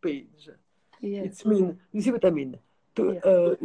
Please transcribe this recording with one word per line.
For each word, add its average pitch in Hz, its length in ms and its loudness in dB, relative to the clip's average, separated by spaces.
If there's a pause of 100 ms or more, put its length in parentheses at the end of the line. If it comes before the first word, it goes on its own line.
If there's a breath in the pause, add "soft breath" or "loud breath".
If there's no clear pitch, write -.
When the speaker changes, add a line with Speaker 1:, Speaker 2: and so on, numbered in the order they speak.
Speaker 1:
page. - 460 -8 (520)
Speaker 2:
Yes. 202 260 -8
Speaker 1:
It's - 180 -14
mean, 196 340 2 (140)
you 214 100 -4
see 240 80 0
what 233 140 0
I 185 60 6
mean? 135 280 -4 (380)
To, - 160 0
Speaker 2:
Yes. 175 120 -8
Speaker 1:
uh, 175 300 4 (100)